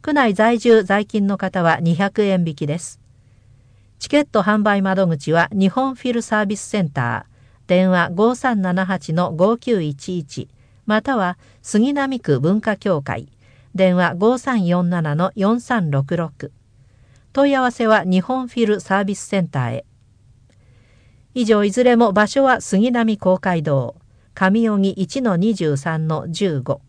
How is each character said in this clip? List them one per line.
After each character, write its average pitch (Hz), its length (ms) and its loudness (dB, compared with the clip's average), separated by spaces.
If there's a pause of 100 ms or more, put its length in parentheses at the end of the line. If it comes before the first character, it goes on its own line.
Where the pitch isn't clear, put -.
区 302 100 -2
内 247 200 2
在 226 260 2
住 220 240 6
在 202 220 0
勤 202 220 0
の 196 100 -2
方 185 260 -2
は 165 160 2
二 170 160 2
百 196 280 0
円 190 220 2
引 156 100 -6
き 151 120 -6
で 156 100 -4
す。 - 220 -14 (1000)
チ - 100 -12
ケ 294 120 4
ッ 285 40 0
ト 214 160 0
販 214 200 2
売 202 200 2
窓 190 260 0
口 151 240 -2
は 165 220 2
日 190 160 2
本 262 260 -2
フ - 140 -20
ィ - 20 -2
ル 233 100 -2
サ 214 200 -2
ー 208 40 0
ビ 202 120 -4
ス - 40 -12
セ 208 200 -4
ン 156 80 -2
タ 120 400 -4
ー。 - 40 -20 (340)
電 185 220 2
話 180 200 2
五 214 260 0
三 233 260 -2
七 185 240 -2
八 180 280 -6
の 175 180 0
五 196 260 2
九 220 240 -2
一 151 360 -6
一、 - 320 -10 (360)
ま 214 160 0
た 269 140 -4
は 180 220 -2 (240)
杉 247 320 0
並 269 260 -2
区 139 220 -2
文 185 180 0
化 208 160 -2
協 175 260 -2
会。 135 280 -10 (460)
電 185 200 2
話 175 200 0
五 226 220 2
三 233 280 -2
四 175 240 0
七 160 260 -2
の 180 200 0
四 220 260 0
三 208 280 -2
六 139 280 -2
六。 160 340 -8 (800)
問 277 180 2
い 277 60 2
合 262 60 0
わ 247 100 0
せ 233 160 -2
は 214 160 4
日 185 160 2
本 254 300 -4
フ - 60 -16
ィ 233 100 2
ル 202 160 0
サ 190 160 -2
ー 208 80 0
ビ 196 100 -4
ス - 60 -16
セ - 180 -4
ン 175 80 -2
タ 127 200 -4
ー 117 80 -6
へ。 - 100 -10 (1500)
以 247 120 -2
上、 208 180 4
い 202 80 0
ず 247 140 2
れ 247 100 6
も 226 160 4
場 208 160 2
所 277 160 0
は 254 160 2
杉 214 320 0
並 226 260 0
公 185 220 0
会 175 240 -2
堂、 135 320 -2 (380)
上 214 360 2
荻 196 220 0
一 196 300 -6
の 202 160 0
二 208 180 0
十 151 220 -2
三 160 320 -4
の 156 200 -6
十 165 300 -2
五。 127 300 -6